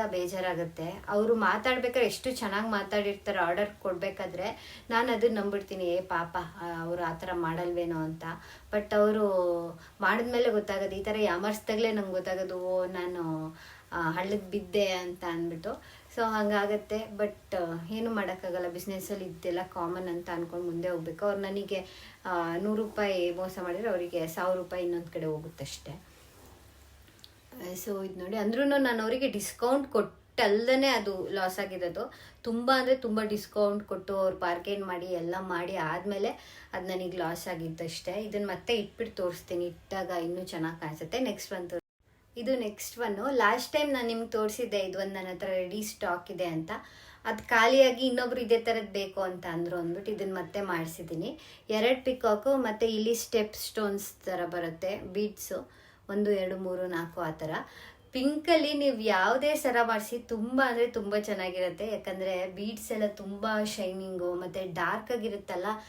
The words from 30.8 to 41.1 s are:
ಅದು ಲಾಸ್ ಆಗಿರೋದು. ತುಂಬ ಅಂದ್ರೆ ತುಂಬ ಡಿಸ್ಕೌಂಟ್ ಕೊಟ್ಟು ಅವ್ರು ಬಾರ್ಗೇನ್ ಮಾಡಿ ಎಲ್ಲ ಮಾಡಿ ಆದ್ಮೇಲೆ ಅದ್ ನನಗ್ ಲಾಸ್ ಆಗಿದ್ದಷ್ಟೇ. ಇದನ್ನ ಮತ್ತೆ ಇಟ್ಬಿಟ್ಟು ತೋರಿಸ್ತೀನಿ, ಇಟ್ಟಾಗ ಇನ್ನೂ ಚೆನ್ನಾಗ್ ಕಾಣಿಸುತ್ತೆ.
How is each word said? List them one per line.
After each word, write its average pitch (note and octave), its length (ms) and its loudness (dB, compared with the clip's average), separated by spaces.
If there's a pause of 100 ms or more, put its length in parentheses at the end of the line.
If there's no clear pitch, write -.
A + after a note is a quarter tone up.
ಅದು G3+ 400 0
ಲಾಸ್ F#3 320 0
ಆಗಿರೋದು. F#3+ 540 -4 (300)
ತುಂಬ A#3+ 320 2
ಅಂದ್ರೆ C4 200 6
ತುಂಬ A3 280 2
ಡಿಸ್ಕೌಂಟ್ G#3 600 2
ಕೊಟ್ಟು G3 340 -4
ಅವ್ರು F#3 200 4
ಬಾರ್ಗೇನ್ F#3 460 -2
ಮಾಡಿ F3+ 220 -4
ಎಲ್ಲ F3 340 -2
ಮಾಡಿ F3+ 360 -4
ಆದ್ಮೇಲೆ F#3 540 -2 (440)
ಅದ್ F#3 100 -4
ನನಗ್ F#3 320 -4
ಲಾಸ್ E3+ 320 -2
ಆಗಿದ್ದಷ್ಟೇ. E3 640 -6
ಇದನ್ನ G#3 340 -2
ಮತ್ತೆ G3 300 0
ಇಟ್ಬಿಟ್ಟು G#3+ 480 -4
ತೋರಿಸ್ತೀನಿ, F3 420 -2
ಇಟ್ಟಾಗ F3+ 440 -6
ಇನ್ನೂ F3 340 -2
ಚೆನ್ನಾಗ್ E3 380 -4
ಕಾಣಿಸುತ್ತೆ. D#3+ 380 -4